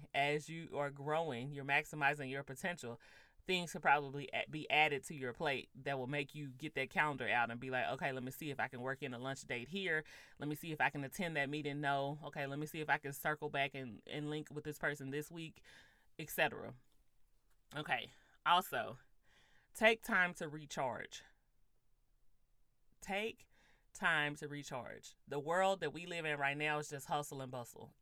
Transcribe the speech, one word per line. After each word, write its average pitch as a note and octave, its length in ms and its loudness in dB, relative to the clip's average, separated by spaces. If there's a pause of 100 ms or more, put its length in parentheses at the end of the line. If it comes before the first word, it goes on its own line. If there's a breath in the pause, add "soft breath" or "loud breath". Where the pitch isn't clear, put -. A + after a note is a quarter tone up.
(140)
as C#3+ 340 2
you E3 280 -8
are C#3+ 140 0
growing, C#3+ 640 -2
you're C#3 120 -8
maximizing D3 680 2
your C#3 120 -4
potential, C3+ 580 -6 (460 loud breath)
things F3 260 0
could F3 100 -8
probably C#3+ 520 4
a-, - 160 0
be D3+ 200 -6
added D3 360 6
to E3+ 80 -8
your C3 180 -4
plate C#3 360 0 (160)
that C#3 140 0
will B2+ 80 -2
make D3 280 -2
you D3 140 -8 (100)
get D3+ 160 -6
that C3+ 160 0
calendar C#3+ 380 2
out A#2 220 4
and A#2+ 100 -4
be C3 100 -6
like, B2+ 140 2 (100)
"Okay, C#3 180 -2
let C3 120 -4
me C3 80 -4
see D3 180 -6
if B2+ 100 -4
I A#2 80 2
can B2+ 140 -8
work C3 200 -4
in B2+ 120 -4
a A#2 40 -8
lunch C3+ 240 -4
date B2 260 -4
here. E3 360 0 (340 loud breath)
Let D3 100 -4
me D3+ 80 0
see E3 160 -6
if D3+ 80 -2
I C3 100 6
can C#3+ 140 -4
attend D#3+ 320 -4
that C#3 140 2
meeting. D3 300 -2
No. C#3 460 2
Okay, C#3+ 200 -4
let C#3 120 -4
me D3+ 80 -2
see D#3 140 -6
if D3+ 100 0
I D3 80 6
can C#3 140 -4
circle D3+ 360 -2
back C#3 260 2
and, C3 260 -8 (120)
and D3+ 180 -2
link D3+ 220 -4
with D3 120 -8
this D3+ 140 -6
person C#3 320 -4
this D3 200 -6
week," E3 320 -12 (560 loud breath)
et D#3 120 -10
cetera. - 420 0 (1080)
Okay. D3+ 320 -2 (340 soft breath)
Also, D3+ 540 4 (760 soft breath)
take A3+ 280 8
time F3+ 320 4
to E3+ 140 -6
recharge. C#3+ 760 -4 (1800)
Take G#3 460 -4 (480 soft breath)
time D3+ 420 4
to D3 120 -8
recharge. C#3+ 680 -8 (140)
The C#3+ 100 -2
world F3+ 420 4
that D#3 120 0
we E3+ 140 -10
live E3+ 180 -4
in D3+ 140 2
right C#3 180 2
now D3+ 220 2
is D3+ 100 -4
just C#3 180 -8
hustle D3 340 -2
and C3 100 -6
bustle. B2 520 -10